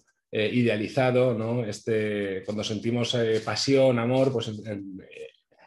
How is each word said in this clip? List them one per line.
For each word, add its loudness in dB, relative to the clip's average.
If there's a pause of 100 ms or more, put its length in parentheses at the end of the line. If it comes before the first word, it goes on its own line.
(320)
eh, 0
idealizado, 2
¿no? -2
Este, -2
cuando -4
sentimos, -2
eh, 2
pasión, 4
amor, 2
pues -2
en, -10
en, -10
eh, -16 (400)